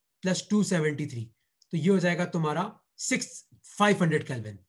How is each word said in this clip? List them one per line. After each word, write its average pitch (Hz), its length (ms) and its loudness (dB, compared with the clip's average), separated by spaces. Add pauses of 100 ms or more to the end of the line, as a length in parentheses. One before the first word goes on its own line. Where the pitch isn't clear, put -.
(220)
प्लस 180 280 -2
टू 208 140 4
सेवेंटी 151 420 0
थ्री, 117 180 -8 (480)
तो 180 40 -2
ये 156 140 2
हो 196 80 6
जाएगा 175 280 0
तुम्हारा 165 380 -2 (340)
सिक्स, - 500 -6 (300)
फ़ाइव 202 240 4
हंड्रेड 160 240 2
केल्विन। 107 320 -8 (100)